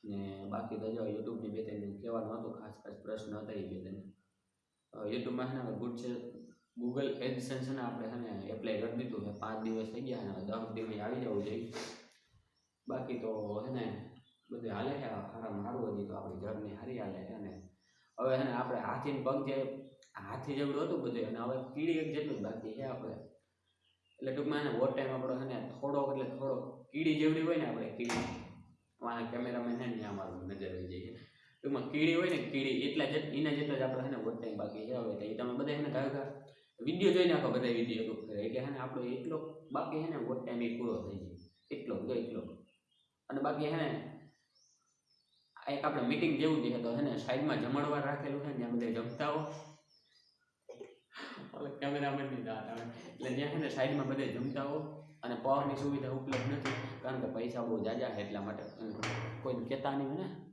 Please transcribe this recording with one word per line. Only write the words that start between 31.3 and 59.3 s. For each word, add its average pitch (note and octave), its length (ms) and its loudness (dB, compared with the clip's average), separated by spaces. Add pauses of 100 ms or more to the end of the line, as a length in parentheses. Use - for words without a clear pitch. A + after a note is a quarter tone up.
ટૂંકમાં C3+ 280 0
કીડી D#3+ 240 6
હોય F3+ 140 6
ને D#3+ 80 4
કીડી C3 440 2
એટલા C#3+ 240 4
જ, D3+ 100 0
એના D3+ 360 4
જેટલા C#3+ 260 2
જ B2+ 40 2
આપણે B2+ 220 2
છે C3+ 60 0
ને A#2 140 -2
ઓવર A2+ 120 0
ટાઇમ A2 220 -4
બાકી G#2 280 -4
છે. B2 80 -2
હવે A2+ 200 0
તો G2+ 80 -4
એ A2 160 -2
તમે B2 160 0
બધા C#3+ 200 2
છે D3+ 80 0
ને C#3+ 80 2
ઘાઘા C3+ 380 2 (520)
વીડિયો F3+ 340 6
જોઈને F3 200 8
આખો B2+ 160 6
બધા B2 120 4
વીડિયો A2+ 420 4
અપલોડ A2 260 -4
કરે, G#2+ 160 -2
એટલે A#2+ 140 0
છે C#3 100 -2
ને C#3 80 -4
આપણો B2+ 260 -4
એટલો C3+ 340 -2 (340)
બાકી D#3 320 0
છે E3 60 0
ને D#3 80 -2
ઓવર - 280 -2
ટાઇમ A#2+ 160 0
એ A#2 160 2
પૂરો A#2 240 2
થઈ G2 160 -4
જાય, F2 200 -8 (340)
એટલો, - 240 -2 (120)
જો B2+ 60 0
એટલો. - 280 0 (880)
અને C3+ 120 0
બાકી D3 240 2
છે D#3 100 2
ને D#3 120 2 (1700)
આ - 160 -6
એક C#3+ 120 -2
આપણે C#3+ 180 2
મીટિંગ C#3 380 4
જેવું D3+ 240 6
જ A#2+ 80 4
છે, A#2+ 120 2
તો A#2 120 2
છે C#3+ 60 2
ને B2+ 160 2
સાઈડમાં C3+ 440 2
જમણવાર C#3+ 440 2
રાખેલું C#3+ 360 0
છે D3 60 -4
ને, C#3 60 -2
ત્યાં A#2+ 180 0
બધા A#2+ 180 2
જમતા A#2 380 0
હો. D#3 120 2 (2250)
ઓલા C#3+ 160 -4
કેમેરામેનની C#3+ 720 0
દાત A2 260 -4
આવે. A#2 120 -4 (300)
એટલે C3 180 -4
ત્યાં C#3+ 220 2
છે D#3+ 60 0
ને D3 120 2
સાઈડમાં C3+ 380 4
બધે C3+ 200 2
જમતા C3+ 360 0
હો, D3 140 0 (460)
અને A#2+ 120 -2
પહોંચની C#3 400 4
સુવિધા C#3 340 2
ઉપલબ્ધ C3 420 2
નથી, C3 200 0 (300)
કારણ B2+ 200 0
કે - 60 0
પૈસા A#2 340 0
બહુ A2 220 2
જાજા A#2 260 2
છે G#2 120 -2
એટલા G2+ 200 -2
માટે. G2+ 220 -4
અને A2 300 -6 (500)